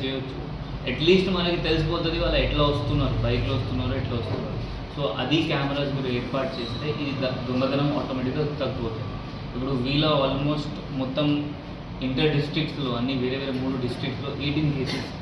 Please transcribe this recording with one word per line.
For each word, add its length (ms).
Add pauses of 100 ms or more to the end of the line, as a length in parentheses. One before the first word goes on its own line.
చేయొచ్చు. 380 (520)
అట్లీస్ట్ 460
మనకి 320
తెలిసిపోతుంది 560
వాళ్ళు 220
ఎట్లా 260
వస్తున్నారు, 440 (100)
బైక్లో 320
వస్తున్నారో 440
ఎట్లా 180
వస్తున్నారు. 380 (360)
So 80 (200)
అది 160 (120)
కెమెరాస్ 460
మీరు 220
ఏర్పాటు 400
చేస్తే 280 (180)
ఈ 40 (140)
ద-, 140 (120)
దొంగతనం 400 (120)
ఆటోమేటిక్‌గా 440 (180)
తగ్గిపోతుంది. 480 (440)
ఇప్పుడు 200 (120)
వీళ్ళ 180 (200)
almost 480 (280)
మొత్తం 260 (800)
ఇంటర్ 300
డిస్ట్రిక్ట్స్లో 640
అన్ని 240
వేరే 200
వేరే 200
మూడు 140 (100)
డిస్ట్రిక్ట్స్లో 440 (140)
ఎయిటీన్ 320
కేసెస్ 320 (140)